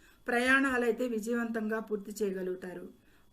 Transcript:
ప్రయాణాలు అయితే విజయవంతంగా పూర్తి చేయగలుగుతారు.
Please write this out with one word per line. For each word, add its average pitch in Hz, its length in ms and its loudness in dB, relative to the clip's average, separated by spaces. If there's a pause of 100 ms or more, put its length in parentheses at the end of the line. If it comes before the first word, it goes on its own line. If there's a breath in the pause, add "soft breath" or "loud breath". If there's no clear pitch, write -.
(280 soft breath)
ప్రయాణాలు 254 560 4
అయితే 240 240 2
విజయవంతంగా 226 720 -2
పూర్తి 208 440 -4
చేయగలుగుతారు. 185 640 -4 (440 soft breath)